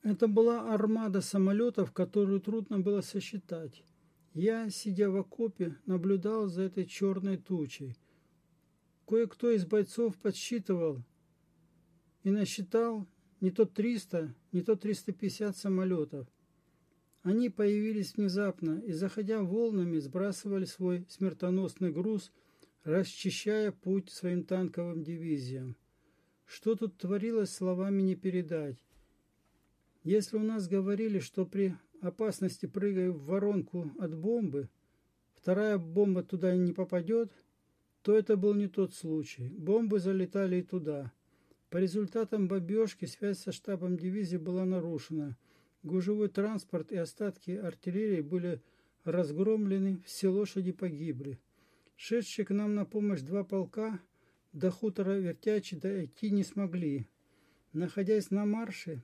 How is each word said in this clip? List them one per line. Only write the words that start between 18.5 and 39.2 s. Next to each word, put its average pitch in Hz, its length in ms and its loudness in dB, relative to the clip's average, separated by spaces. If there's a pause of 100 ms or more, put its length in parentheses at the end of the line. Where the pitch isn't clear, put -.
и, 220 140 -6
заходя 202 500 -2
волнами, 185 560 2
сбрасывали 190 680 -2
свой 180 440 -2
смертоносный 185 840 0
груз, 196 400 -2 (520)
расчищая 196 880 0
путь 190 360 -2
своим 180 360 -2
танковым 175 580 -2
дивизиям. 135 720 -4 (680)
Что - 300 -2
тут 208 220 -4
творилось, 202 540 0
словами 190 500 0
не 190 140 4
передать. 165 640 -2 (1300)
Если 202 320 2
у 214 60 0
нас 214 260 -2
говорили, 202 500 0
что 180 260 -2
при 190 300 0 (240)
опасности, 190 680 -2
прыгая 185 440 0
в 147 140 -6
воронку 180 760 0
от 165 160 -4
бомбы, 165 540 0 (640)
вторая 202 420 2
бомба 180 460 2
туда 180 320 2
не 180 160 4
попадёт, 185 580 0 (720)
то 208 160 6
это 214 200 4
был 208 160 4
не 202 160 2
тот 185 260 0
случай. 151 540 -4